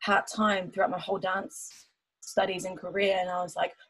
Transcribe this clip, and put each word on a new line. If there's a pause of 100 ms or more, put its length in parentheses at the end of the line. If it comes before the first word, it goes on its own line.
part-time
throughout
my
whole
dance (340)
studies
and
career.
And
I
was
like, (160)